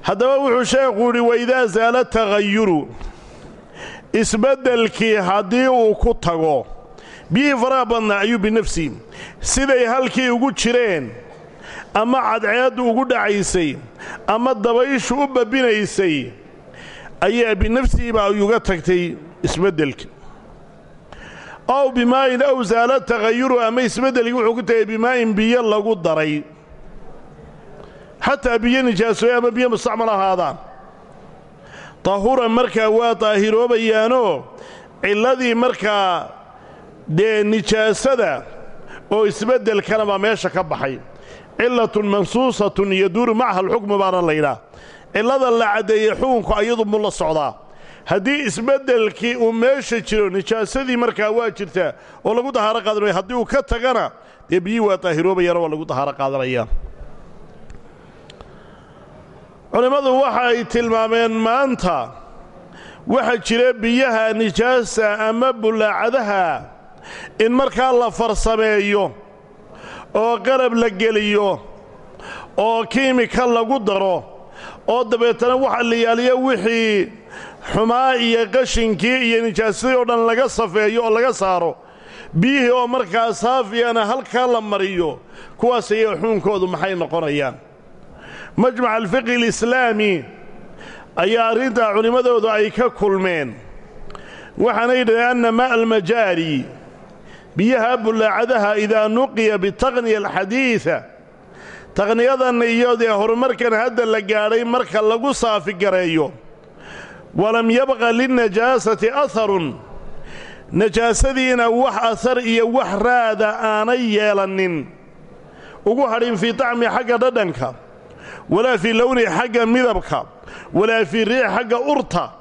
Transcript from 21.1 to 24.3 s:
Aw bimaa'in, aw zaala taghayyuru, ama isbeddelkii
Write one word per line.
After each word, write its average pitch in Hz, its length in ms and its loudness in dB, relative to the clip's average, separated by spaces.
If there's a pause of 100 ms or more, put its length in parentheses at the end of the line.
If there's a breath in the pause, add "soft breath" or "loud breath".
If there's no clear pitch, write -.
Aw 262 240 2
bimaa'in, 247 500 2
aw 262 200 2
zaala 233 380 2
taghayyuru, 240 600 0
ama 233 220 0
isbeddelkii 240 540 0